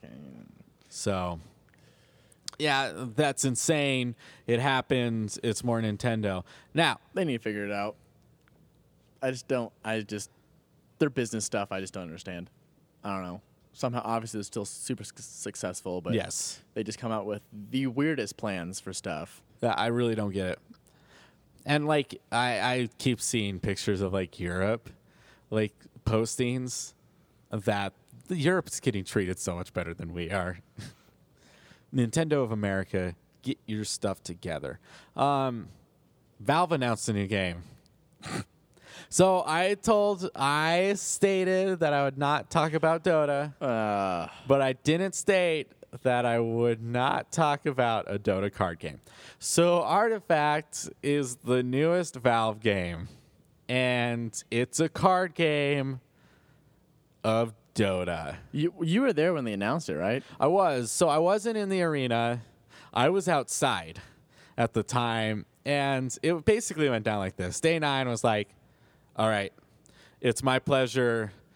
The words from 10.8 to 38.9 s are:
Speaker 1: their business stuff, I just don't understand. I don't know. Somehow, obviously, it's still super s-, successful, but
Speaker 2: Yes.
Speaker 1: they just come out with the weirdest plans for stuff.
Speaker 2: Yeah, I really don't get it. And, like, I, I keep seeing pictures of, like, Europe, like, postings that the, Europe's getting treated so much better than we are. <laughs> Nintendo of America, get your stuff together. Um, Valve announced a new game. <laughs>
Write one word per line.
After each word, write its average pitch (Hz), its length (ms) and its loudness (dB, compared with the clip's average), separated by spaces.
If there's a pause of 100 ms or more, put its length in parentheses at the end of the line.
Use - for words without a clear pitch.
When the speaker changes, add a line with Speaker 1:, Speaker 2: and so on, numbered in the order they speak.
Speaker 1:
their 147 120 4
business 113 340 -4
stuff, 101 260 -4
I 95 100 -4
just 95 140 -10
don't 95 80 -8
understand. 87 480 -12 (540)
I 101 100 -4
don't 95 100 -6
know. 90 160 -10 (320)
Somehow, 123 320 -4
obviously, 113 360 -4
it's 98 80 -8
still 101 160 -6
super - 380 -8
s-, - 140 -14
successful, - 840 -8
but 85 140 -4
Speaker 2:
Yes. - 460 -4 (140)
Speaker 1:
they 110 80 -4
just 107 160 -8
come 117 140 -6
out 107 120 -4
with 101 180 -6 (280)
the 135 160 -2
weirdest 131 500 -2
plans 92 440 -6
for 95 120 -10
stuff. 82 500 -8 (200)
Speaker 2:
Yeah, 117 120 2
I 107 120 0
really 120 300 2
don't 104 160 -2
get 95 160 -2
it. 87 100 -4 (1080)
And, 147 220 0
like, 151 340 0 (120)
I, 120 280 2
I 123 280 0 (100)
keep 123 220 0
seeing 101 400 -2
pictures 98 400 -2
of, 95 120 0
like, 95 280 -4
Europe, 95 500 -2 (600)
like, 107 220 0 (320)
postings 123 880 -2 (580)
that 101 420 -2 (340)
the, 180 100 -4
Europe's 170 440 0
getting 101 240 -2
treated 92 340 -2
so 90 160 -4
much 87 180 -8
better 85 220 -4
than 85 180 -10
we 85 180 -6
are. 90 280 -4 (180)
<laughs> - 1200 -20
Nintendo 143 480 2
of 113 80 -2
America, 95 640 -2 (280)
get 131 240 -6
your 107 180 -4
stuff - 380 -6
together. 76 580 -8 (360)
Um, 135 520 -2 (720)
Valve 156 320 2
announced 123 360 0
a 113 40 0
new 101 160 0
game. 92 340 -2 (600)
<laughs> - 100 -10 (760)